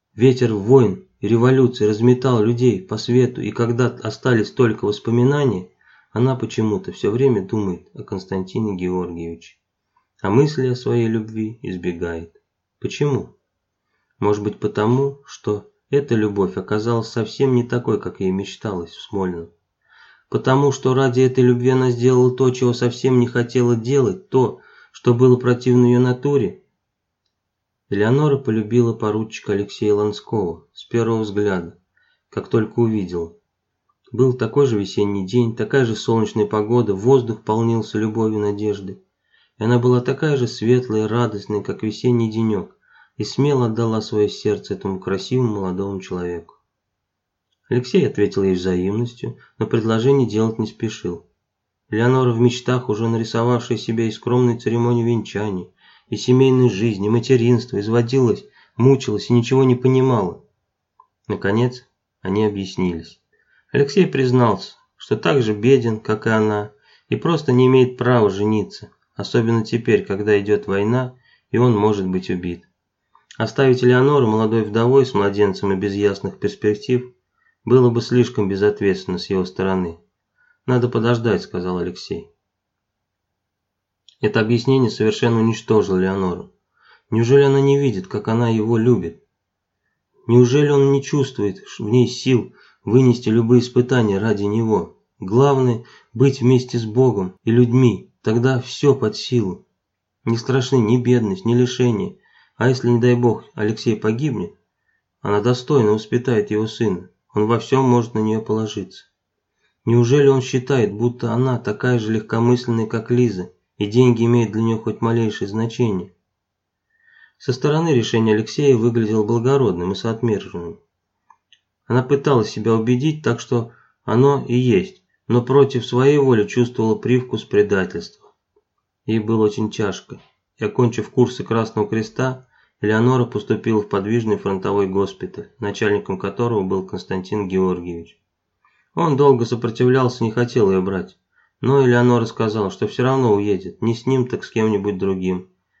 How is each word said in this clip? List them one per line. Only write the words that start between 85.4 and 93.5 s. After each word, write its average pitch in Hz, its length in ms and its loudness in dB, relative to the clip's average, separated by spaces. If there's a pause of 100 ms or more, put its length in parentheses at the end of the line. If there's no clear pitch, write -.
уничтожило 107 560 0
Леонору. 92 560 -4 (560)
Неужели 117 320 4
она 139 180 4
не 139 180 4
видит, 113 300 -2
как 107 200 -8
она 113 220 0
его 113 280 0
любит? 110 460 0 (1040)
Неужели 123 420 6
он 139 220 4
не 139 120 0
чувствует 104 540 -4 (200)
в - 60 -10
ней 117 240 4
сил 120 460 -2 (300)
вынести 120 460 2
любые 117 320 4